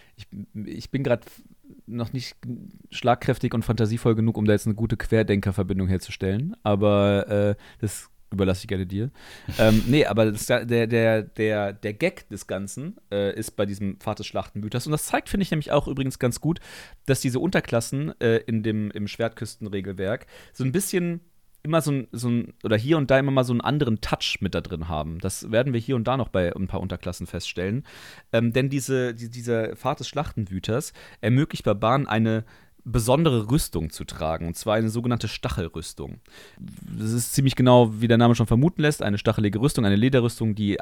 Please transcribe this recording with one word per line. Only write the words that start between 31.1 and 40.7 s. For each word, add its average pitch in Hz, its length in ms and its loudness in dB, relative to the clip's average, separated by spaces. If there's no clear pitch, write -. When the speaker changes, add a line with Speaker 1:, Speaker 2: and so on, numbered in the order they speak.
Speaker 1:
ermöglicht 123 460 0
Barbaren 113 420 2
eine 110 380 2
besondere 120 640 2
Rüstung 87 380 0
zu - 160 -12
tragen, 82 420 -4
und 87 80 -6
zwar 107 200 0
eine 113 120 2
sogenannte 117 400 -2
Stachelrüstung. - 920 -8
Das - 540 -8
ist 117 220 -2
ziemlich 135 240 2
genau, 123 420 8
wie 117 80 0
der 113 100 6
Name 120 160 8
schon 117 140 2
vermuten 135 340 4
lässt, 151 220 0
eine 101 140 0
stachelige 104 420 0
Rüstung, 127 260 2
eine 98 120 4
Lederrüstung, 117 580 2
die 101 260 0